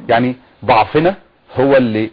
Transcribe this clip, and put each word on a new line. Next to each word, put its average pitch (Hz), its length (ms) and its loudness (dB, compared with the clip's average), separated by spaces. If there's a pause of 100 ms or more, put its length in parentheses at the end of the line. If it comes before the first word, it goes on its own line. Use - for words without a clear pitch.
يعني 123 280 0 (280)
ضعفنا 123 500 0 (460)
هو 139 160 2
اللي 110 360 -2